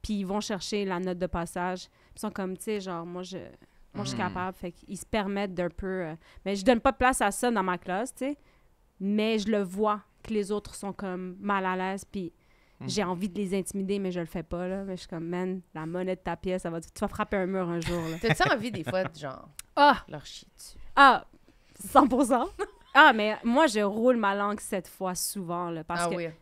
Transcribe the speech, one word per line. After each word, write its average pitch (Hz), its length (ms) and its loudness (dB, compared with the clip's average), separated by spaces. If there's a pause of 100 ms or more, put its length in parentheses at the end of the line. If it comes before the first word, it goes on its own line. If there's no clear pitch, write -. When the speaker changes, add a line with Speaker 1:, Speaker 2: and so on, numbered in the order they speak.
Speaker 1:
Puis 214 120 -6
ils 202 120 -2
vont 196 160 -2
chercher 202 440 -4
la 180 140 -2
note 185 200 -4
de 180 80 -2
passage. 180 600 -4
Puis - 260 -20
ils - 60 -20
sont 214 100 -4
comme, 185 260 -6
tu - 60 -16
sais, 214 160 -4
genre, 175 260 -8
moi, 175 160 -10
je, 185 160 -12 (560)
moi, 208 120 -6
je - 40 -6
suis 254 80 -6
Speaker 2:
Hmm. 220 120 -2
Speaker 1:
capable. 185 280 -6
Fait 175 140 -10
qu'ils - 260 -14
se - 80 -14
permettent 202 480 -2
d'un 175 160 -2
peu, - 160 -10 (200)
euh, 156 80 -8 (300)
mais 196 120 -2
je 190 100 -4
donne 233 140 6
pas 269 140 2
de - 40 -10
place 254 240 4
à 208 80 4
ça 240 220 0
dans 202 120 2
ma 180 140 0
classe, 190 380 -6
tu 254 100 -6
sais. 285 120 -4 (640)
Mais 208 380 0
je 202 140 -2
le 208 100 2
vois 202 400 -2 (220)
que 226 100 -8
les 208 180 -2
autres 208 220 -6
sont 196 200 -10
comme 185 460 -8
mal 196 260 0
à 185 100 0
l'aise. 190 300 -4
Puis 185 280 -8 (460)
Speaker 2:
Hmm. 131 80 -12
Speaker 1:
J'ai 185 160 -2
envie 180 260 -2
de 170 100 -12
les 196 180 -2
intimider, 196 420 -4
mais 185 120 -2
je 175 80 -4
le 170 80 -4
fais 170 160 -8
pas, 180 240 -6
là. 190 160 -6
Mais 190 120 -8
je 180 60 -12
suis - 60 -16
comme, « 165 220 -8
Man, 185 320 -4 (120)
la 160 140 -8
monnaie 185 280 -4
de 185 60 -20
ta 170 140 -4
pièce, 185 260 -4
ça 175 80 -6
va, 165 100 -6
tu - 80 -12 (120)
vas 208 80 -2
frapper 208 300 -4
un 185 100 0
mur 185 200 -2
un 170 140 -2
jour, 170 280 -4
là. » 160 120 -6
Speaker 3:
T'as-tu 247 320 2
envie, 226 180 -2
des 185 120 -6
fois, 185 220 -2
de, - 120 -10
genre, 135 320 -14 (260)
Speaker 1:
Ah ! 285 320 6
Speaker 3:
leur 147 180 -12
chier - 300 -18
dessus ? - 220 -20 (180)
Speaker 1:
Ah ! 254 300 8 (540)
Cent - 280 8
pour 262 180 4
cent. 233 220 2 (460)
Ah, 285 220 12
mais 214 280 0
moi, 269 240 6
je 214 120 2
roule 220 380 4
ma 202 180 2
langue 208 240 0
cette - 280 -6
fois 185 280 -6
souvent, 175 540 -4
là, 160 140 -6
parce 170 220 -4
Speaker 3:
Ah 170 40 0
Speaker 1:
que 170 60 -2
Speaker 3:
oui. 170 120 -4 (140)